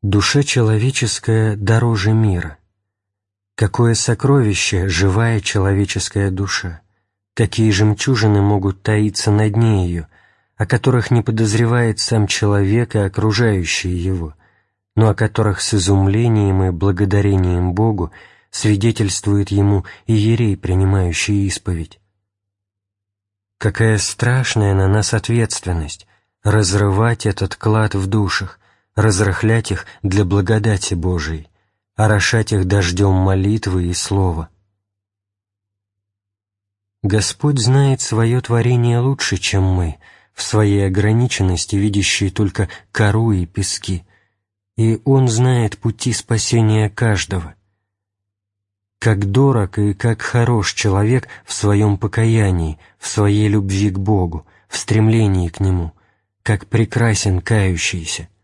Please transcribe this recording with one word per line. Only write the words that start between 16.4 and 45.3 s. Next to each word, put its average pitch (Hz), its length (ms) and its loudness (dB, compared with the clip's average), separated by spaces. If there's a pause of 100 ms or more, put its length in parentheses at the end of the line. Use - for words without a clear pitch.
и 95 60 2
благодарением 92 1040 0
Богу 101 380 -2 (400)
свидетельствует 104 1000 0
ему 101 360 2 (200)
иерей, 110 520 2
принимающий 95 920 0
исповедь. 87 520 -8 (1600)
Какая 110 420 2
страшная 113 720 0
на 95 140 2
нас 104 260 0
ответственность 101 920 -4 (360)
разрывать 104 840 2
этот 98 300 -2
клад 107 400 0
в 95 120 -2
душах, 98 520 -4 (360)
разрыхлять 107 760 0
их 90 140 -6 (180)
для 98 220 0
благодати 101 680 0
Божией, 80 520 -4 (480)
орошать 107 560 2
их 98 140 0
дождем 95 480 2
молитвы 95 720 0
и 87 80 -4
слова. 87 560 -2 (2500)
Господь 110 560 0
знает 131 420 2
свое 117 400 0
творение 120 580 2
лучше, 135 380 -2
чем - 260 -2
мы, 92 340 0 (360)
в - 80 -14
своей 101 460 2
ограниченности 101 880 0
видящие 101 560 0
только 101 360 -2 (240)
кору 110 400 2
и 92 140 0
пески — - 600 -6 (720)
и 113 300 2
Он 135 220 4
знает 120 500 0